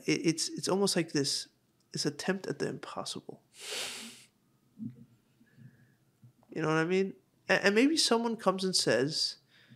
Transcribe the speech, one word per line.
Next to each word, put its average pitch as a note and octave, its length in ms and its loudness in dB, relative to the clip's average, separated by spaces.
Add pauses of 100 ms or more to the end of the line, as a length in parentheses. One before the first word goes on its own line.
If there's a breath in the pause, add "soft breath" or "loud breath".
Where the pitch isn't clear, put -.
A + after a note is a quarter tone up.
it, D#3+ 200 2
it's, D#3+ 260 0
it's E4 180 -6
almost G3 260 2
like E3 180 0
this, - 360 -2 (440)
this - 140 -4
attempt F#3 400 -4
at C#3+ 120 -6
the - 100 -4
impossible. - 720 -10 (3000 loud breath)
You D#3+ 120 -4
know D#3+ 60 2
what D#3 80 4
I D#3+ 80 4
mean? F#3+ 300 0 (340)
And, E3 160 4
and G3+ 100 6
maybe C#4 220 6
someone A#3 400 2
comes F#3+ 280 0
and F#3 120 0
says, C3+ 600 2 (400 soft breath)